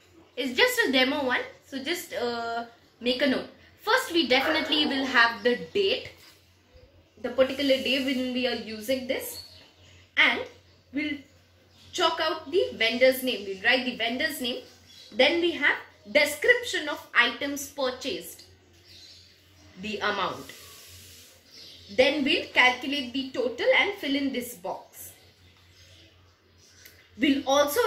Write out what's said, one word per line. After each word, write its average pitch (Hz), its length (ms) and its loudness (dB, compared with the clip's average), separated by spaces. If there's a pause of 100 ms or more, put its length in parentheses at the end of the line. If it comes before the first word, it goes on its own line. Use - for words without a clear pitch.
(360)
It's 254 200 -4
just 494 300 4
a 254 60 0
demo 269 320 2
one, 254 160 0 (260)
so 269 160 -10
just, 349 300 -6
uh, 233 540 -4 (340)
make 247 220 0
a 285 40 4
note. 226 220 0 (320)
First, 466 320 2
we 320 160 2
definitely 302 560 2
will 269 220 0
have 233 360 4
the 240 140 2 (160)
date, 202 380 0 (1120)
the 247 80 -4
particular 262 520 2
day 254 220 0
when 254 300 -2
we 247 120 0
are 226 80 -2
using 220 520 -4
this, 415 360 -6 (760)
and 269 220 2 (520)
we'll 294 240 -4 (760)
chalk 330 300 0
out 311 300 -4
the 392 140 2 (100)
vendor's 247 480 4
name. 208 240 -4
We'll 190 160 -10
write 254 240 2
the 220 100 -4
vendor's 254 460 -4
name. 247 200 -6 (480)
Then 302 300 4
we 339 120 0
have 285 240 0 (360)
description 311 800 2
of 302 240 -8
items 277 540 0
purchased, 247 760 -6 (1400)
the 208 180 -8
amount. 185 540 -2 (1400)
Then 277 280 4
we'll 311 220 0
calculate 254 680 0
the 269 180 -6
total 277 360 -4 (120)
and 381 200 2
fill 277 180 -2
in 277 160 -2
this 233 220 -8
box. - 580 -14 (2000)
We'll 269 300 2
also 285 400 4